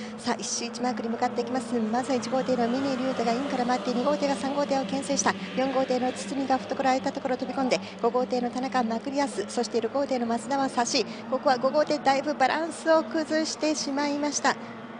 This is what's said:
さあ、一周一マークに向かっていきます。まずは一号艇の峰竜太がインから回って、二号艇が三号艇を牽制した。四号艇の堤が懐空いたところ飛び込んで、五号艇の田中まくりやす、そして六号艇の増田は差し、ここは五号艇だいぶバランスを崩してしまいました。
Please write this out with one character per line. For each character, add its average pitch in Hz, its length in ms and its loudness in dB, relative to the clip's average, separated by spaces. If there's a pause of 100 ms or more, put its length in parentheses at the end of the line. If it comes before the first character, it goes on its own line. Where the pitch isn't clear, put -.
(160)
さ - 160 -2
あ、 - 80 -2
一 208 60 -6
周 - 180 -4
一 233 160 -8
マ 240 80 0
ー 214 60 0
ク 214 80 -4
に 226 80 -2
向 226 80 -2
か 247 80 2
っ 247 40 0
て 240 120 -2
い - 20 -2
き 233 80 -6
ま 247 80 0
す。 240 180 -2
ま 226 240 0
ず 269 100 -2
は 254 40 4
一 233 140 -2
号 262 120 2
艇 254 140 0
の 233 100 2
峰 269 300 0
竜 262 160 0
太 240 140 -2
が 233 80 2
イ - 20 0
ン 254 60 0
か 277 160 -2
ら 240 80 0
回 247 120 2
っ - 40 -6
て、 247 100 0
二 240 100 0
号 294 140 2
艇 294 100 0
が 277 80 2
三 269 200 -2
号 285 100 2
艇 277 140 2
を 262 80 0
牽 277 180 -2
制 277 140 0
し - 40 2
た。 226 120 4 (200)
四 269 180 0
号 262 120 2
艇 254 160 0
の 247 100 0
堤 269 380 -4
が 262 80 4
懐 254 260 -2
空 262 140 4
い 262 60 -2
た 277 100 -2
と - 80 -8
こ 277 80 -2
ろ 254 80 0
飛 254 100 -4
び 254 60 -4
込 269 120 0
ん 254 40 2
で、 214 100 4 (220)
五 233 80 4
号 247 160 2
艇 247 160 0
の 240 80 0
田 254 140 -4
中 262 200 0
ま 226 160 0
く 269 120 -6
り 277 80 -2
や 277 100 2
す、 - 200 -4
そ - 140 0
し 233 60 -4
て 226 140 0
六 226 100 -2
号 277 140 0
艇 262 120 0
の 240 80 0
増 226 220 -2
田 277 80 0
は 269 140 2
差 240 160 2
し、 240 180 2 (260)
こ 254 80 2
こ 277 120 2
は 254 80 4
五 262 100 2
号 302 160 4
艇 302 140 0
だ 269 180 4
い 269 60 0
ぶ 294 100 0
バ 262 160 4
ラ 311 160 0
ン 320 80 -4
ス - 180 0
を 320 140 6
崩 311 400 0
し - 140 -4
て 311 160 2
し 294 180 -2
ま 285 160 0
い 285 100 0
ま 285 140 0
し - 80 -2
た。 262 160 2 (440)